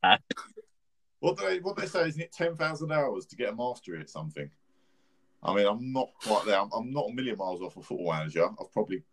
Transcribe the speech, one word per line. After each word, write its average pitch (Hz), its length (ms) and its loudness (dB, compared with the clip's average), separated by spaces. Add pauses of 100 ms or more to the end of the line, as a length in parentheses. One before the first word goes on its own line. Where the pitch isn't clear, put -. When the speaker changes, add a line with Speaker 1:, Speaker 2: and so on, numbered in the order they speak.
Speaker 1:
had. 95 180 8 (1000)
Speaker 2:
What 170 160 4
do 196 100 -4
they, 185 120 2
what 190 180 -4
they 202 80 -4
say, 165 240 0
isn't 151 140 -4
it - 100 -12
ten 170 240 -2
thousand 156 360 -2
hours 131 340 0
to 98 100 -20
get 110 160 0
a - 20 -8
mastery 117 460 -6
at 76 80 -14
something? 76 400 -8 (960)
I 95 120 0
mean, 101 120 6
I'm 120 260 0
not 131 160 0 (140)
quite 104 240 2
there. 101 120 6
I'm, 101 140 2
I'm 123 180 -4
not 135 200 -2
a - 20 -6
million 123 240 -2
miles 92 240 -4
off 90 160 -8
a 90 60 -14
Football 85 320 -2
Manager. 78 320 2
I'm 107 100 -6 (160)
probably 95 300 -2 (100)